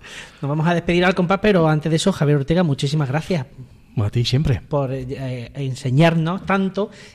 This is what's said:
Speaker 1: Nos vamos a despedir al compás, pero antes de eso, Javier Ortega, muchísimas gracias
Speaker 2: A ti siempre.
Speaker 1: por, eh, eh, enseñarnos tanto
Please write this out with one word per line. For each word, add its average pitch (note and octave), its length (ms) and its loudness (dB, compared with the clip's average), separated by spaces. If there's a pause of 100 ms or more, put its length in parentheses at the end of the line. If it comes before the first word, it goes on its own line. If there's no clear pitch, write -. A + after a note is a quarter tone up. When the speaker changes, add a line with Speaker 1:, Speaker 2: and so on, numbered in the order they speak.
(420)
Speaker 1:
Nos C#3+ 60 -4
vamos D3+ 180 0
a F3 80 2
despedir F3 300 2
al F#3 100 4
compás, F#3 280 2
pero F#3 260 4
antes D#3 220 2
de D#3+ 80 2
eso, F#3 160 2
Javier D3 240 2
Ortega, E3 260 2
muchísimas C#3+ 460 0
gracias D3+ 360 -2 (520)
Speaker 2:
A G#2 120 0
ti A#2+ 140 0
siempre. D3 460 0
Speaker 1:
por, C#3 240 -2
eh, C3 160 -8
eh, B2+ 460 -8
enseñarnos D#3 880 0
tanto F#3+ 460 -2 (240)